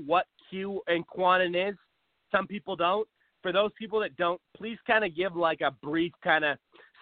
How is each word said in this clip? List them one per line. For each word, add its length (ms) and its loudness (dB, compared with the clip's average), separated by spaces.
what 220 2
Q 380 -6
and 180 0
Quanon 640 2
is. 40 -4
Some 160 0
people 300 -8
don't. 320 0
For 80 -4
those 280 2
people 220 -4
that 160 -4
don't, 240 0
please 300 -10
kinda 220 2
give, 280 -4
like, 260 0
a 80 2
brief 300 -2
kinda 360 2